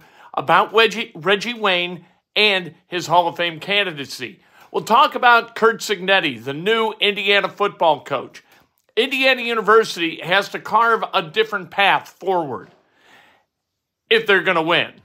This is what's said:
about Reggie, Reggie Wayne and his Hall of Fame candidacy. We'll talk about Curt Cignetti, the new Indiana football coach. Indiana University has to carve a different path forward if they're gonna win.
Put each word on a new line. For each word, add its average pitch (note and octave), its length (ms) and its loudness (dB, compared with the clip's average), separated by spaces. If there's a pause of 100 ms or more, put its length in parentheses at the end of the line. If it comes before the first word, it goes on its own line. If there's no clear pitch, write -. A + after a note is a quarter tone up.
(340)
about F3 400 0
Reggie, A3 400 0
Reggie G3+ 420 -2
Wayne F3+ 500 -2 (320)
and F#3+ 360 0 (140)
his E3+ 200 -8
Hall E3+ 200 2
of D#3 80 -6
Fame E3+ 240 -4
candidacy. C#3+ 800 -6 (320)
We'll F#3+ 120 -4
talk C4+ 300 4
about A#3 400 4
Curt A3+ 280 2
Cignetti, F3+ 600 0
the C3 80 -8
new G#3+ 480 -2
Indiana G3 480 0
football F3+ 560 0
coach. B2+ 400 -8 (540)
Indiana C4 460 0
University G#3+ 800 0
has F#3+ 260 0
to G3 80 -8
carve A3 460 0 (100)
a F#3+ 80 0
different G3 480 -4
path F3+ 400 0 (100)
forward D#3+ 520 -4 (1400)
if A3+ 160 2
they're G3 160 4
gonna E3+ 220 0
win. D#3 300 0 (120)